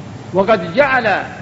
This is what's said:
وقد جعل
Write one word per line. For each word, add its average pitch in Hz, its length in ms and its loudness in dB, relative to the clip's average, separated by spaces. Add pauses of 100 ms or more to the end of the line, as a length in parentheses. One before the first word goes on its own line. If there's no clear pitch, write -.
(320)
وقد 185 420 2
جعل 233 480 2 (200)